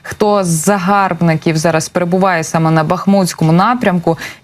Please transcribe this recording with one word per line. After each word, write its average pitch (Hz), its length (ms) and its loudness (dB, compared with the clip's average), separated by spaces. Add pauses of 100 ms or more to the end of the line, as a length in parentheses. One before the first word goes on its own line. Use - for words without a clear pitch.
хто 208 420 0
з 180 40 -4
загарбників 175 1080 0
зараз 160 320 0
перебуває 180 540 0
саме 160 280 0
на 160 120 2
Бахмутському 180 680 0
напрямку? 180 680 0 (260)